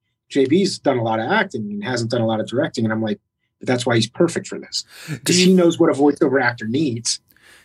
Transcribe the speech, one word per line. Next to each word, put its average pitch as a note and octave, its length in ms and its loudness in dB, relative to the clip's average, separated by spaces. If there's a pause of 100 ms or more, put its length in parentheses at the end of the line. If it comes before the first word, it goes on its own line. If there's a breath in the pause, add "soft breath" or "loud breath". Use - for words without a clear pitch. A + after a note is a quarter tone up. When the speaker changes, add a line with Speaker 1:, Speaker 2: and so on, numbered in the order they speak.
(280)
Speaker 1:
J C3+ 180 2
B's F3+ 320 2
done C3 200 0
a A#2 40 -2
lot A2+ 180 -2
of A2+ 100 -4
acting G3+ 400 -2
and G#2 140 -8
hasn't A#2 260 -4
done B2 100 0
a A2 60 0
lot A2 140 0
of G#2 60 -4
directing. C#3 380 -2
And A2 80 0
I'm A2 100 -2
like, G#2+ 160 -4 (400)
"But - 80 -12
that's B2 180 -2
why A#2+ 120 0
he's A2 120 0
perfect - 380 -2
for - 140 -12
this, - 240 -10 (240 loud breath)
Speaker 2:
Do D3 100 -8
Speaker 1:
'cause - 200 0
Speaker 2:
you F#3 80 6
Speaker 1:
he F#3 80 8
knows E3+ 240 4
what D#3+ 120 4
a - 20 0
voiceover C#3+ 480 2
actor A#2+ 280 -4
needs A#2+ 520 -4 (440 soft breath)